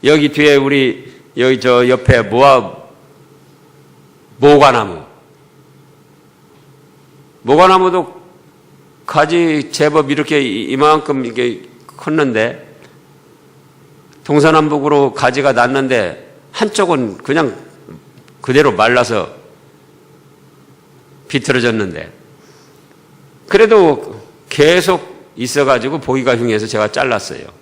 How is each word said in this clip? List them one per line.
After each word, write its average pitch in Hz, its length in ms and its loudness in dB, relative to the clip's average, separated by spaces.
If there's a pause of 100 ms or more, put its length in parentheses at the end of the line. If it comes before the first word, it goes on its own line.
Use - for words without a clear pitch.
여기 147 240 2
뒤에 143 260 2
우리, 139 580 -2 (240)
여기 127 220 0
저 123 280 2
옆에 127 340 2
모아-, 120 540 2 (1600)
모과나무. 127 680 2 (2500)
모과나무도 185 800 2 (840)
가지 156 680 0
제법 151 400 0
이렇게 147 300 -2
이-, 110 300 -6
이만큼 143 540 0
이렇게 117 380 -6 (340)
컸는데, 127 720 -4 (1600)
동서남북으로 147 880 2
가지가 135 400 0
났는데 123 840 -2 (140)
한쪽은 170 680 -2
그냥 143 380 -4 (840)
그대로 135 300 2
말라서 113 580 0 (2000)
비틀어졌는데, 110 840 -4 (1400)
그래도 202 760 2 (240)
계속 170 720 0 (160)
있어가지고 131 640 -2
보기가 131 360 -2
흉해서 110 320 -2
제가 107 240 -2
잘랐어요. 113 500 -4 (200)